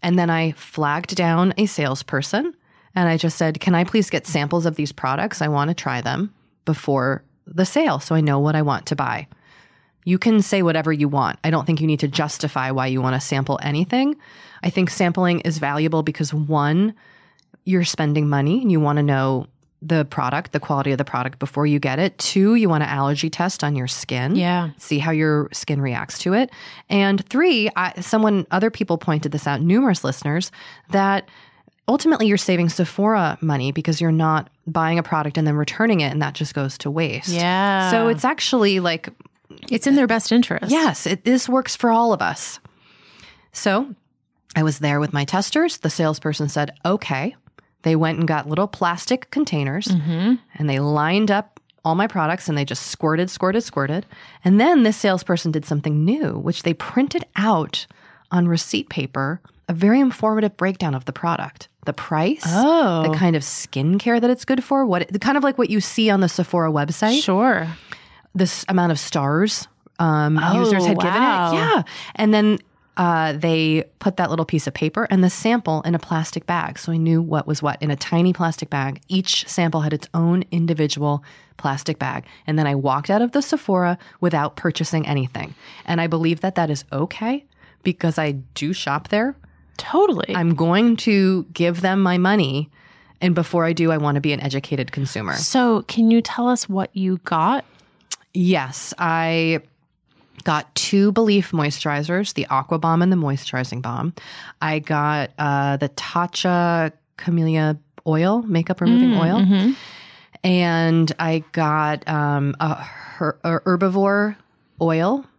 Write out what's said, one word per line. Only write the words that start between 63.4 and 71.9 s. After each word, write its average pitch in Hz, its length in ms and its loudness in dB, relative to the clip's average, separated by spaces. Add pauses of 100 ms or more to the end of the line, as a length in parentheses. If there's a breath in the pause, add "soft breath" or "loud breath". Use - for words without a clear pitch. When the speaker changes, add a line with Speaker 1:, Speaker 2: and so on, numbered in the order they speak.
Speaker 1:
skincare 190 760 0
that 240 120 2
it's 247 140 -2
good 262 180 0
for, 269 240 0
what 180 160 0
it, 196 180 -6
kind 269 160 2
of 269 60 0
like 269 160 0
what 240 100 2
you 214 100 0
see 214 300 0
on 196 120 4
the 180 80 2
Sephora 170 420 0
website. 165 500 0
Speaker 2:
Sure. 196 460 2 (640 loud breath)
Speaker 1:
This 180 340 -2
amount 175 260 2
of 147 60 -2
stars, 156 680 0 (320)
um, 156 420 2
Speaker 2:
Oh, 175 200 2
Speaker 1:
users 202 260 2
had 202 100 2
given 175 160 0
it. 208 60 0
Speaker 2:
wow. 185 340 2
Speaker 1:
Yeah. - 300 2 (320 loud breath)